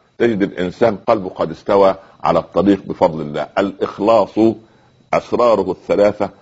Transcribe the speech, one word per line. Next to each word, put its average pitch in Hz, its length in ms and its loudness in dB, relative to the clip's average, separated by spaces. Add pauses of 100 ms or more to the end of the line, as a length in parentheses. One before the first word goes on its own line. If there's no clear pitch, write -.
(180)
تجد 117 240 0
الإنسان 98 540 -2
قلبه 95 320 -2
قد 82 220 -6
استوى 98 440 2 (300)
على 82 140 2
الطريق 95 480 0
بفضل 82 340 0
الله. 73 260 -6 (120)
الإخلاص 101 800 0 (760)
أسراره 101 560 0
الثلاثة، 98 600 -2 (120)